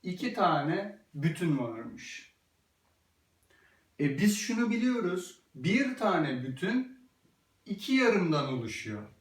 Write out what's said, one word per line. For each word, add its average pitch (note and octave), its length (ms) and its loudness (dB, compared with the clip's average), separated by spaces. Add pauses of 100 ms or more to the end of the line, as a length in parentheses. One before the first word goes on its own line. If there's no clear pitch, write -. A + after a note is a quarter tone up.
İki F#3+ 320 -4
tane F3 640 0 (160)
bütün D#3 440 0
varmış. - 760 -10 (1700)
E, C#3 180 2
biz G#3 200 4
şunu A3+ 320 0
biliyoruz. A#3 720 0 (120)
Bir A3+ 420 0
tane D#3 460 0
bütün F#3+ 680 -4 (580)
iki G#3 260 -4
yarımdan F3 600 2
oluşuyor. A2 500 -6 (180)